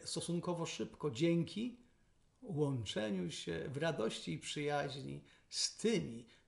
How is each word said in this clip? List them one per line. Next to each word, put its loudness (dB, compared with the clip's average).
stosunkowo -2
szybko -2
dzięki 2
łączeniu 0
się -4
w -4
radości 0
i -2
przyjaźni -2
z 0
tymi, 2